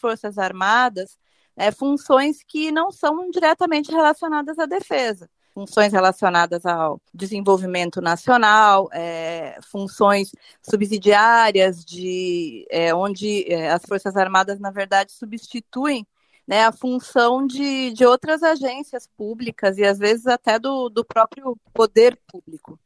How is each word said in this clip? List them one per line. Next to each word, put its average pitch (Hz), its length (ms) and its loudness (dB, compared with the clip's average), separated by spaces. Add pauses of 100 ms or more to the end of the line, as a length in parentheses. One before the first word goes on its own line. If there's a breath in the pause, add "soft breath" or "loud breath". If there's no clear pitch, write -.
Forças 220 380 -6
Armadas, 196 800 -2 (360)
né, 208 160 0
funções 277 720 0
que 311 300 -6
não 330 180 -2
são 349 400 -4
diretamente 330 640 0
relacionadas 311 680 0
à 330 60 -2
defesa. 262 640 -4 (260)
Funções 202 380 2
relacionadas 180 720 2
ao 165 340 -2 (140)
desenvolvimento 190 880 -2
nacional, 208 880 4
é, 165 680 -10 (120)
funções 196 640 0 (300 soft breath)
subsidiárias, 208 1200 2
de, 175 840 -6
é, 165 240 0
onde, 202 520 -4
é, 165 240 -4
as 175 160 -2
Forças 196 300 -6
Armadas, 196 420 0
na 202 120 -10
verdade, 196 420 -2
substituem, 240 920 -8 (420)
né, 208 160 4
a 226 80 4
função 254 760 -2
de, 262 460 -4
de 247 140 4
outras 302 360 2
agências 277 720 -4
públicas 220 600 -6
e, 202 80 0
às 202 140 2
vezes, 226 280 0
até 240 320 0
do, 262 300 -4
do 220 160 -4
próprio 247 500 -2 (200)
poder 226 520 4
público. 160 600 -20